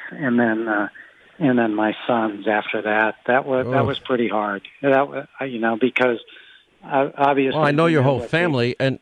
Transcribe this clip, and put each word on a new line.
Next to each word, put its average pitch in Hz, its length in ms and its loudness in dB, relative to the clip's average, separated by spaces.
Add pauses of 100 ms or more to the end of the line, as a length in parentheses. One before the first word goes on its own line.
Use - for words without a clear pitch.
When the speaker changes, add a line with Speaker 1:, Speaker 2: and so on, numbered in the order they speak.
(120)
Speaker 1:
and 123 280 0
then, 113 280 2
uh, 104 220 -2 (500)
and 131 180 4
then 113 160 2
my 107 220 0 (100)
sons 107 420 -2
after 107 360 -2
that. 107 320 0 (100)
That 127 200 2
was, 127 200 -2
that 127 160 0
Speaker 2:
Ugh. 113 60 0
Speaker 1:
was 131 120 -4
pretty 120 280 -2
hard. 101 340 -4 (220)
That 139 260 2
wa-, 139 360 -10
you 123 140 -8
know, 113 160 0
because, 120 440 0 (640)
uh, 139 340 -2
obviously 139 400 2
Speaker 2:
Well, 151 100 2
I 143 40 2
know 156 140 2
Speaker 1:
we 170 80 2
Speaker 2:
your 147 80 4
Speaker 1:
know 131 80 4
Speaker 2:
whole 127 100 0
Speaker 1:
what 117 100 -8
Speaker 2:
family, 143 500 0
Speaker 1:
they 135 60 2
Speaker 2:
and, 131 160 -2